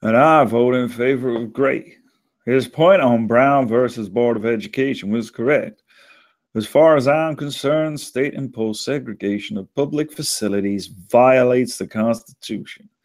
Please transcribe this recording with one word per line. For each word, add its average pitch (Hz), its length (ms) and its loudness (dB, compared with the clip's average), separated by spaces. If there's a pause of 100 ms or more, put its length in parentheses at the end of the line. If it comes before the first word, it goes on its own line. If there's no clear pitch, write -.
And 113 160 0
I 151 280 6
vote 120 300 2
in 123 140 -2
favor 123 480 -2
of 113 160 -8
Gray. - 440 -4 (500)
His 123 200 0
point 175 360 4
on 120 240 2
Brown 131 420 2
versus 117 400 -2
Board 117 280 0
of 107 100 -6
Education 117 640 -4
was 113 200 -4
correct. 120 520 -2 (720)
As 110 120 -4
far 156 300 4
as 127 100 0
I'm 156 300 0
concerned, 147 640 -4
state-imposed 123 800 -6
segregation 107 760 -6
of 95 180 -12
public 151 380 -4
facilities 101 760 -4
violates 127 920 2
the - 80 -8
Constitution. - 1000 -6 (160)